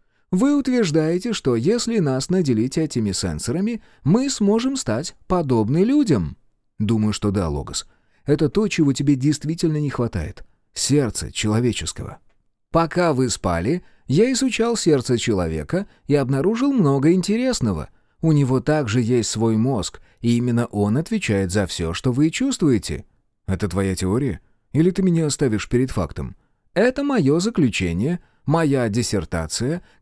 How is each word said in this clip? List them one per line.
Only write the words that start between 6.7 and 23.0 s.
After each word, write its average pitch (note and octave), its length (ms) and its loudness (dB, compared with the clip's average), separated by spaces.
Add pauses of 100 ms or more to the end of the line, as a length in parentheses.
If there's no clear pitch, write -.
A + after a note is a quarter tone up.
Думаю, G#2+ 320 2
что G#2 180 -2
да, F#2+ 180 0
Логос. C#2 380 -6 (400)
Это D3 220 2
то, G#3 180 0
чего D3+ 260 2
тебе C#3+ 220 2
действительно D3+ 640 -2
не D3 140 -2
хватает. G#2+ 540 -4 (300)
Сердца C3 560 0
человеческого. G#2+ 880 -2 (540)
Пока E3 400 2
вы B2+ 160 2
спали, G2 540 -2 (280)
я G#3+ 220 4
изучал A#3 440 0
сердце C3 420 2
человека F2+ 680 -2 (220)
и C#3+ 80 4
обнаружил F3 560 0
много D3 400 4
интересного. F#3+ 800 0 (300)
У D#3+ 120 2
него C3+ 260 2
также B2+ 420 0
есть A#2 300 0
свой A2+ 260 0
мозг, A2+ 440 -2 (200)
и A#2+ 160 2
именно A#2+ 300 0
он G#2 300 0
отвечает G2+ 560 -2
за G2 160 0
всё, E2 260 -4
что - 160 -2
вы C#3+ 200 2
чувствуете. D#3 760 -2 (420)